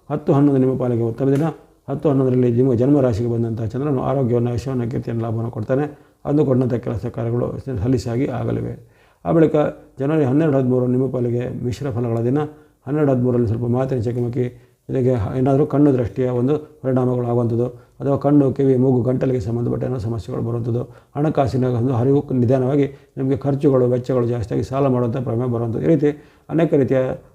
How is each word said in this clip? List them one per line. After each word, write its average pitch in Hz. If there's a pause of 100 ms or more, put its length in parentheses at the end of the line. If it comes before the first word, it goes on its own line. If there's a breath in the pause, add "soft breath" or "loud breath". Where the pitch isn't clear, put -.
(100)
ಹತ್ತು, 147
ಹನ್ನೊಂದು 139
ನಿಮ್ಮ 131
ಪಾಲಿಗೆ 123
ಉತ್ತಮ 117
ದಿನ. 139 (440)
ಹತ್ತು, 147
ಹನ್ನೊಂದರಲ್ಲಿ 127
ನಿಮ್ಮ 127
ಜನ್ಮ 135
ರಾಶಿಗೆ 120
ಬಂದಂಥ 117
ಚಂದ್ರನು 131
ಆರೋಗ್ಯವನ್ನು, 120
ಯಶವನ್ನು, 120
ಕೀರ್ತಿಯನ್ನು, 120
ಲಾಭವನ್ನು 113
ಕೊಡ್ತಾನೆ. 139 (100)
ಅಂದುಕೊಂಡಂಥ 131
ಕೆಲಸ 120
ಕಾರ್ಯಗಳು 117 (240)
ಸಲೀಸಾಗಿ 123
ಆಗಲಿವೆ. 117 (300 soft breath)
ಆ 170
ಬಳಿಕ 156 (440)
ಜನವರಿ 151
ಹನ್ನೆರಡು, 139
ಹದಿಮೂರು 127
ನಿಮ್ಮ 127
ಪಾಲಿಗೆ 123
ಮಿಶ್ರ 131
ಫಲಗಳ 117
ದಿನ. 131 (480 loud breath)
ಹನ್ನೆರಡು, 143
ಹದಿಮೂರರಲ್ಲಿ 123
ಸ್ವಲ್ಪ 113
ಮಾತಿನ 127
ಚಕಮಕಿ, 120 (200)
ಜೊತೆಗೆ 127
ಏನಾದರೂ 135
ಕಣ್ಣು 147
ದೃಷ್ಟಿಯ 127
ಒಂದು 127
ಪರಿಣಾಮಗಳು 127
ಆಗುವಂಥದ್ದು, 120 (340 loud breath)
ಅಥವಾ 135
ಕಣ್ಣು, 143
ಕಿವಿ, 135
ಮೂಗು, 127
ಗಂಟಲಿಗೆ 127
ಸಂಬಂಧಪಟ್ಟ 120
ಏನೋ 127
ಸಮಸ್ಯೆಗಳು 117
ಬರುವಂಥದ್ದು, 117 (340 loud breath)
ಹಣಕಾಸಿನ 139
ಒಂದು 123
ಹರಿವು 135
ನಿಧಾನವಾಗಿ 131 (300 loud breath)
ನಿಮಗೆ 135
ಖರ್ಚುಗಳು, 135
ವೆಚ್ಚಗಳು 123
ಜಾಸ್ತಿಯಾಗಿ 120
ಸಾಲ 135
ಮಾಡುವಂಥ 123
ಪ್ರಮೇಯ 123
ಬರುವಂಥದ್ದು, 117
ಈ 151
ರೀತಿ 147 (400 loud breath)
ಅನೇಕ 156
ರೀತಿಯ 135 (360 soft breath)